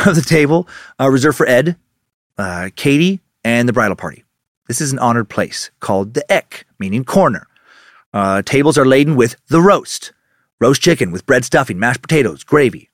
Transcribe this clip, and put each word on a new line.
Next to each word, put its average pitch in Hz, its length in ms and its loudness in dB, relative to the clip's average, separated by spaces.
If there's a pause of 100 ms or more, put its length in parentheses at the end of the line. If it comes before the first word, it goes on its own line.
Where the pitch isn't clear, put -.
<laughs> - 40 2
of 190 100 2
the 165 60 0
table, 160 480 0 (300)
uh, 135 100 2
reserved 135 280 2
for 156 100 0
Ed, 135 280 2 (640)
uh, 92 380 -8
Katie, 165 460 0 (220)
and 120 240 0
the 120 60 0
bridal 104 220 0
party. - 280 -14 (440)
This 120 140 -6
is 135 120 -6
an 131 60 -6
honored 117 300 0
place - 500 -8
called 101 340 -4
the 147 180 -4
Eck, - 360 -4 (100)
meaning 110 260 -4
corner. 147 440 0 (680)
Uh, 98 300 -2
tables 143 340 0
are 139 80 4
laden 143 300 4
with 117 200 0 (120)
the 165 140 2
roast, - 520 0 (460)
roast 131 220 2
chicken 123 300 0
with 90 140 -10
bread 127 200 2
stuffing, 131 320 -2
mashed 120 240 -2
potatoes, 131 420 -2
gravy, 131 500 0